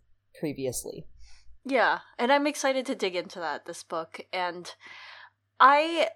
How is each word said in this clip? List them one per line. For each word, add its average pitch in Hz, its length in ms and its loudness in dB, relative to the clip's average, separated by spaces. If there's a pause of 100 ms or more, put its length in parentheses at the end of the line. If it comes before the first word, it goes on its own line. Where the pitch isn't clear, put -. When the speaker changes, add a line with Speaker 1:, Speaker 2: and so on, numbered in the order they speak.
(380)
Speaker 1:
previously. 131 680 -6 (580)
Speaker 2:
Yeah, 208 360 2 (180)
and 240 140 2
I'm 285 140 4
excited 269 400 -2
to 269 80 -2
dig 185 200 -4
into 180 260 -6
that 151 260 -6
this 170 160 -12
book, - 380 -8 (120)
and 175 400 -4 (880)
I 302 560 6